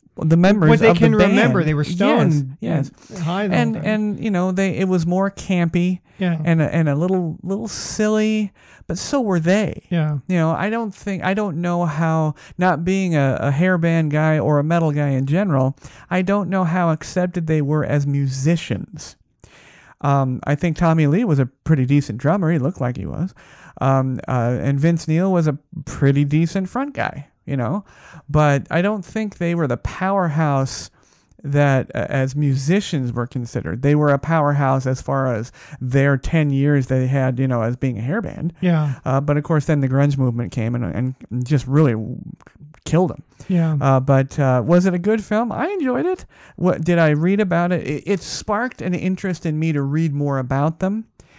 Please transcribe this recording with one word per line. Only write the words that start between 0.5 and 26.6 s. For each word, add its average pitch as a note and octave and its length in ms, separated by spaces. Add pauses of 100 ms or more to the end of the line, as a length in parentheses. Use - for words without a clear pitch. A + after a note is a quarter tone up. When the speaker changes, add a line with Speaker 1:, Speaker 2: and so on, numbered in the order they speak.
Speaker 2:
What D#3 100
they A3+ 100
Speaker 1:
of - 80
the - 20
Speaker 2:
can D3 140
remember, G3 460
Speaker 1:
band. D3+ 80
Speaker 2:
they D3+ 60
were D3 100
stoned D3 760
Speaker 1:
Yes, D#3+ 380
yes. - 120
Speaker 2:
and - 140
high F#3 240
the F#3 60
whole B3 80
Speaker 1:
And, A3+ 120
Speaker 2:
time. D#3+ 100
Speaker 1:
and, G#3+ 400
you A3+ 60
know, F#3 220
they, F#3+ 240
it F#3+ 120
was F3+ 180
more F#3 240
campy F3+ 720 (180)
Speaker 2:
Yeah. E3+ 260
Speaker 1:
and D#3+ 180
a, - 120
and D#3+ 140
a C#3+ 60
little, F3 480
little G3+ 260
silly, G#3+ 840 (340)
but E3 120
so - 220
were G3 200
they. F#3 500
Speaker 2:
Yeah. D#3 280 (100)
Speaker 1:
You F#3 80
know, D#3+ 160
I G3 180
don't A3+ 240
think, - 280
I F#3+ 120
don't G3 260
know F3 240
how, D#3+ 500 (220)
not F3 280
being F#3 300
a, C#3 260
a C#3 100
hair F3+ 280
band E3 320
guy D#3 280
or D3 200
a C#3+ 60
metal E3 280
guy C#3+ 160
in C3+ 180
general, C#3 500 (340)
I F#3 120
don't G3 260
know F#3 160
how E3+ 260
accepted F3 560
they D#3 160
were D3 220
as C#3+ 220
musicians. C#3 1080 (840)
Um, C#3 420
I D3 100
think E3 220
Tommy E3 300
Lee F3 180
was D#3+ 140
a C3 80
pretty C3+ 400
decent C3+ 320
drummer. D#3+ 340
He E3+ 60
looked C#3 220
like B2 160
he - 100
was. E3+ 280 (460)
Um, C3 480
uh, B2 320
and C#3 200
Vince E3 280
Neil F3 240
was E3+ 140
a C#3+ 120 (260)
pretty C#3 400
decent E3 440